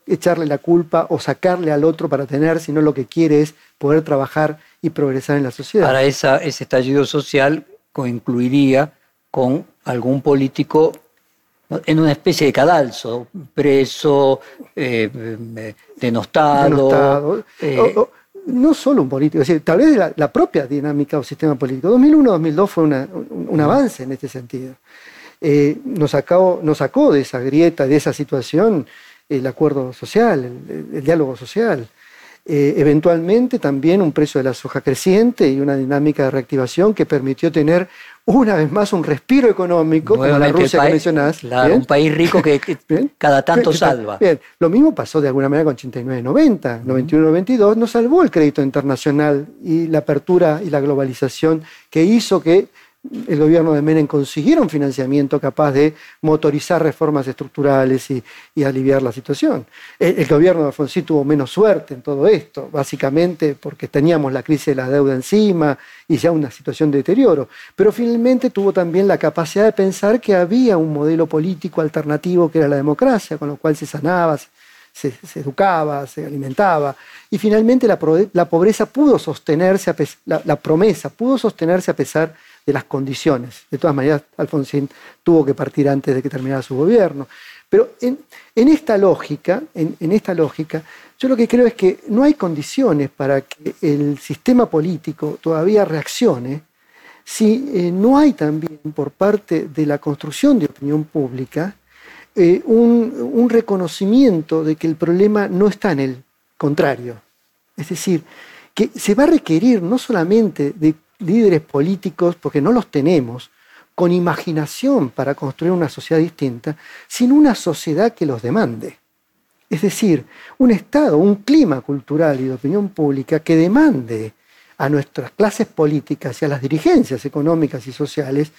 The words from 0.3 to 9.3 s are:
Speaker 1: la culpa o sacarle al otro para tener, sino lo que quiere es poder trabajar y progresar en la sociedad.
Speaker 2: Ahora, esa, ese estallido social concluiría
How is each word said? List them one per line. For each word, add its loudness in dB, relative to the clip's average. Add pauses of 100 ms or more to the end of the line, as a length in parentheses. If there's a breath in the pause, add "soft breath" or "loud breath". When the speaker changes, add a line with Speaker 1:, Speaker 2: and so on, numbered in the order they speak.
Speaker 1:
la -2
culpa 0
o -2
sacarle -2
al 2
otro 0
para -2
tener, 0
sino -2
lo 2
que -6
quiere 2
es -2 (220 soft breath)
poder 0
trabajar -2 (220 soft breath)
y -4
progresar -2
en 0
la -4
sociedad. -2
Speaker 2:
Ahora, 2
esa, 2
ese -6
estallido 0
social -2 (260)
concluiría 0 (400)